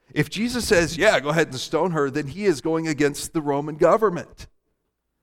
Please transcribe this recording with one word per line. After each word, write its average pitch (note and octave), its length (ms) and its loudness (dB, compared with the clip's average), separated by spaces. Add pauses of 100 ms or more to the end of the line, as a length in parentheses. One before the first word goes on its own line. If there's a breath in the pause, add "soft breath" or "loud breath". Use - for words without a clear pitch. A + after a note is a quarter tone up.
(140)
if D3+ 160 0
Jesus A#3+ 380 -4
says, E3+ 300 2
"Yeah, E3+ 240 4
go C#3+ 80 -6
ahead D#3 180 2
and C3 100 -10
stone E3 340 -2
her," D3 180 0
then C#3+ 180 -4
he F#3 160 -8
is E3+ 160 2
going D#3+ 260 -2
against C#3+ 460 -2
the E3 100 -2
Roman D3 340 -2
government. F3 720 2 (760)